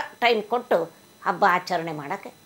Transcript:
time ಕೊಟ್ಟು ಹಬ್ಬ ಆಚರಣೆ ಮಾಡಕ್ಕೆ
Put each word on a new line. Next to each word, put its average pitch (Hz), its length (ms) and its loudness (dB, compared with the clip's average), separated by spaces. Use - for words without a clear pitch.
time 233 240 2
ಕೊಟ್ಟು 208 480 0
ಹಬ್ಬ 185 240 0
ಆಚರಣೆ 175 420 0
ಮಾಡಕ್ಕೆ 151 420 -10